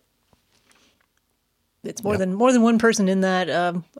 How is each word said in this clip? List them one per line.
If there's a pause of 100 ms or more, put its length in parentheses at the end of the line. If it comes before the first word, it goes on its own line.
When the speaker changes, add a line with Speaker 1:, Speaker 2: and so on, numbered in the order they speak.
(1800)
Speaker 1:
it's
more
Speaker 2:
Yep.
Speaker 1:
than,
more
than
one
person
in
that,
um, (160)